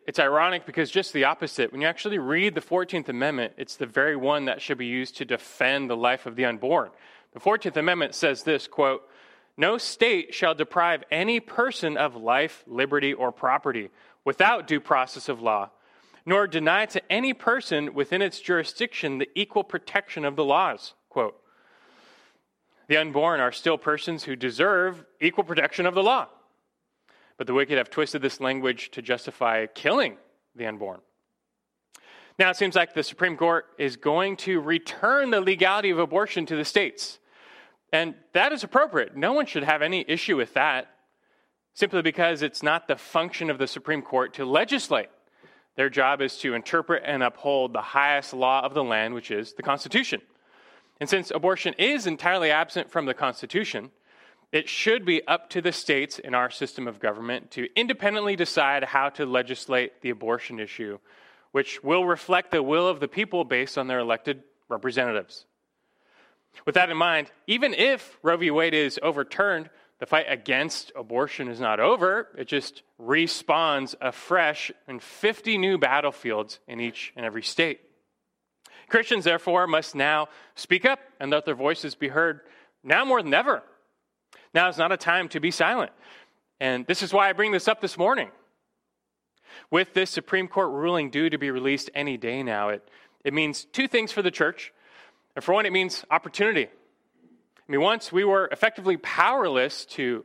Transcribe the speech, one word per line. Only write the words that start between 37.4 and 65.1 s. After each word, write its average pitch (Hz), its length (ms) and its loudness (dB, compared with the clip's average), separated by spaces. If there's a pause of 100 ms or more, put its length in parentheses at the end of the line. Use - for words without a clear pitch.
And 160 220 2 (200)
that 233 200 4
is 254 100 -6
appropriate. 196 540 0
No 180 160 0
one 294 140 0
should 147 160 -4
have 151 180 2
any 170 260 -2
issue 160 300 0
with 117 160 -2
that, 135 420 0 (800)
simply 190 300 0
because 160 400 0
it's - 180 -4
not 156 260 0
the 139 100 0
function 170 520 -4
of 135 80 -2
the 131 100 -2
Supreme 147 360 -6
Court 127 320 -2
to 135 100 -6
legislate. 151 640 0 (640)
Their 135 140 2
job 135 320 2
is 131 160 -4
to 131 160 -4
interpret 165 500 0
and 143 200 -2
uphold 127 500 0
the 110 80 -4
highest 139 540 0
law 127 280 2
of 135 120 -4
the 147 80 0
land, 113 320 0
which 117 160 -10
is 107 220 -6
the 131 100 -10
Constitution. 143 580 -2 (800)
And 147 100 -6
since 190 220 0
abortion 180 480 0
is 233 260 2
entirely 175 460 0
absent 160 400 0
from 151 160 -2
the 127 80 -2
Constitution, 131 720 -4 (640)
it 156 180 -2
should 220 340 0
be 165 240 0
up 151 220 0
to 175 140 -4
the 175 80 0
states 139 480 -2
in 127 160 -4
our 123 160 2
system 127 360 -8
of 107 120 -10
government 117 500 -4
to 123 260 -8
independently 208 600 0
decide 143 480 0
how 139 260 2
to 143 160 -6
legislate 123 760 -2
the 123 100 -4
abortion 113 480 -4
issue, 104 400 -10 (540)
which - 300 -2
will 175 220 2
reflect 175 460 0
the 160 100 2
will 160 260 2
of 160 120 0
the 143 80 -4
people 185 380 -2
based 131 340 -2
on 131 80 -2
their 127 100 -2
elected 123 460 -2 (260)
representatives. 117 760 -4 (1200)